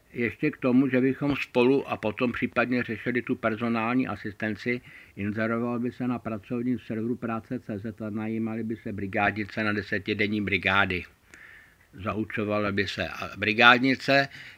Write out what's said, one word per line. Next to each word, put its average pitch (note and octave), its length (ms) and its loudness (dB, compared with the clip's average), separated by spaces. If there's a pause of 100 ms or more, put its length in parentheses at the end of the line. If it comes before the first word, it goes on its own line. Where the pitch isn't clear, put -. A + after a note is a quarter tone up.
(140)
ještě A#2+ 380 -2
k - 60 -8
tomu, C3 320 4
že B2+ 120 4
bychom C3+ 340 2
spolu B2+ 540 2
a G#2+ 80 -4
potom A2+ 340 -2
případně A#2+ 520 0
řešili A#2+ 380 -4
tu B2 140 -2
personální A#2 720 0
asistenci, G#2+ 720 -6 (340)
inzeroval A2+ 640 -2
by A#2+ 120 -4
se B2 160 -6
na A#2+ 120 -2
pracovním A#2+ 600 -4
serveru A2+ 360 -4
práce A2+ 440 -6
C G#2 200 -8
Z A2 220 -10
a G#2+ 80 -6
najímaly A2 540 -4
by A2 120 -6
se A2 180 -8
brigádnice G2+ 720 -2
na G#2+ 100 2
desetidenní G#2 680 0
brigády. F#2+ 600 2 (920)
Zaučovaly G#2 800 -2
by G2 160 0
se F2+ 200 -4
a - 300 -10
brigádnice, B2 920 6 (300)